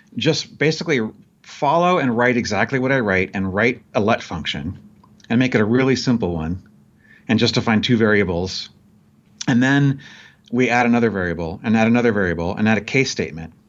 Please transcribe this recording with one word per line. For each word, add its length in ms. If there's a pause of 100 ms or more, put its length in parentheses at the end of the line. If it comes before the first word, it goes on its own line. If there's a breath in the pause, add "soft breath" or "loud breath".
(160 loud breath)
just 420
basically 420 (420)
follow 560
and 180
write 200
exactly 420
what 140
I 80
write 340
and 180
write 300 (120)
a 60
let 220
function 560 (500)
and 100
make 160
it 60
a 40
really 320
simple 380
one 320 (600 soft breath)
and 100
just 160
define 280
two 140
variables, 760 (760)
and 160
then 380 (520 loud breath)
we 180
add 160
another 240
variable 540
and 120
add 100
another 260
variable 440
and 120
add 100
a 40
case 280
statement 420 (160)